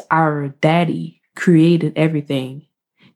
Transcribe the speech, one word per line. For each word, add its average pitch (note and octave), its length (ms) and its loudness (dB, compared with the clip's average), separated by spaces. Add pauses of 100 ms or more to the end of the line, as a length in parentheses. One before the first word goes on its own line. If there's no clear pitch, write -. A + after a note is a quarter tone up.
our D3+ 400 0 (100)
daddy E3 640 -2 (140)
created E3 600 2
everything D3 720 -4 (500)